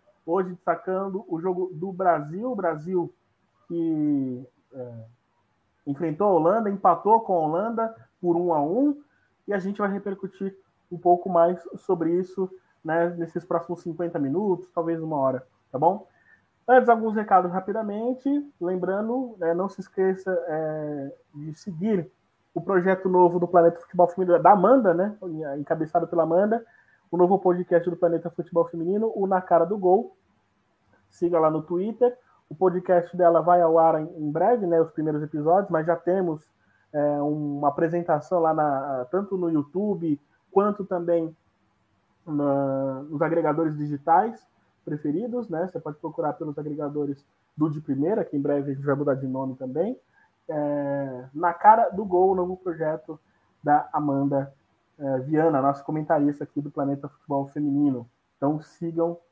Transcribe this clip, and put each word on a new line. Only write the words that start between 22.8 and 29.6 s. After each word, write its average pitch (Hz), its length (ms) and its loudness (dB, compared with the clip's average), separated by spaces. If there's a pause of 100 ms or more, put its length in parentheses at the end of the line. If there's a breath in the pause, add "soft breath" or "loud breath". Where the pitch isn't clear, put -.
novo 180 300 4
do 170 80 0
Planeta 170 340 4
Futebol 175 280 2
Feminino, 175 340 2
da 175 100 8
Amanda, 208 400 6
né, 196 240 0 (420)
encabeçado 160 480 -2
pela 165 180 0
Amanda, 208 400 2 (460 soft breath)
o 170 60 -4
novo 180 220 4
podcast 175 500 2
do 170 80 -4
Planeta 170 340 0
Futebol 170 360 -2
Feminino, 190 480 -4
o 196 120 -2
Na 190 140 0
Cara 165 240 4